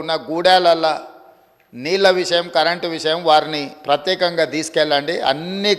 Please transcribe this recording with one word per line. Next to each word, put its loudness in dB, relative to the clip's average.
ఉన్న -6
గూడాలల్ల 4
నీళ్ళ 0
విషయం, -2
కరెంటు 0
విషయం -2
వారిని 2
ప్రత్యేకంగా 0
తీసుకెళ్ళండి. 0
అన్ని -2